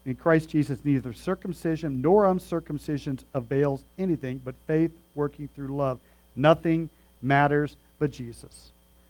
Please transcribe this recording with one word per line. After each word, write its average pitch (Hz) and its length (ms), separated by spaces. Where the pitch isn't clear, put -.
in 131 100
Christ 160 340
Jesus, 143 360
neither 127 280
circumcision 160 880
nor 190 260
uncircumcision 156 920
avails 139 480
anything 135 460
but 127 100
faith 160 260
working 147 340
through 139 260
love. 135 240
Nothing 160 520
matters 143 560
but 147 140
Jesus. - 580